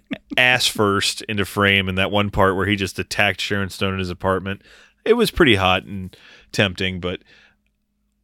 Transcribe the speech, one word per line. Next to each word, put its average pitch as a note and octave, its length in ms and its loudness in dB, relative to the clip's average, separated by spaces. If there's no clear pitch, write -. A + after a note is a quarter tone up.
<laughs> - 200 -8
ass B2+ 300 4
first G2+ 560 0
into G2+ 220 -4
frame G2 440 2
in F#2 60 -2
that F#2 160 0
one G#2 200 0
part F#2+ 240 2
where F#2+ 100 0
he G#2 100 0
just G2 240 -4
attacked G2 420 -2
Sharon G2 280 -4
Stone G2 240 -4
in F#2+ 60 -4
his F#2 100 -4
apartment. F#2+ 520 -4
It A3 80 2
was A#3 180 2
pretty C3+ 240 4
hot F#2+ 280 2
and F#2 320 -12
tempting, F#2 500 -2
but F2+ 200 -6